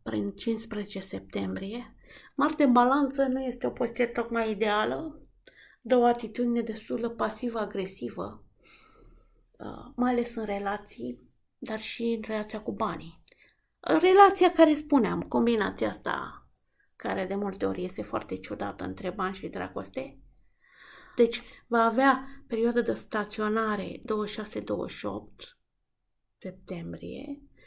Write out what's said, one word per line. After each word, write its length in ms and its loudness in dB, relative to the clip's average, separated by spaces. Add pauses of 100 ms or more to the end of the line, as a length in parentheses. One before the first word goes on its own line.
prin 280 -2
cincisprezece 680 -6
septembrie. 960 -8 (400)
Marte 280 2
în 80 8
Balanță 520 6
nu 200 0
este 240 -4
o 40 -4
poziție 340 -2
tocmai 460 -2
ideală, 680 -2 (640)
dă 160 4
o 80 6
atitudine 560 0
destul 380 -6
de 100 -4
pasivă-agresivă. 1300 -6 (1160)
Uh, 340 -12
mai 160 2
ales 240 0
în 100 -4
relații, 840 -6 (280)
dar 220 -6
și 240 -8
în 240 0
relația 340 -6
cu 100 -6
banii. 520 -6 (560)
Relația 720 8
care 240 8
spuneam, 460 2
combinația 680 0
asta 580 -6 (480)
care 300 -4
de 100 -4
multe 300 -2
ori 180 -2
este 180 -6
foarte 340 -6
ciudată 480 -8
între 260 -6
bani 260 -4
și 120 -8
dragoste. 720 -8 (960)
Deci 260 4 (260)
va 160 4
avea 640 2
perioadă 340 2
de 120 0
staționare 1120 -2
douăzeci 260 -2
și 60 -10
șase 240 -8
douăzeci 380 -4
și 80 -8
opt 520 -10 (800)
septembrie 1040 -10 (260)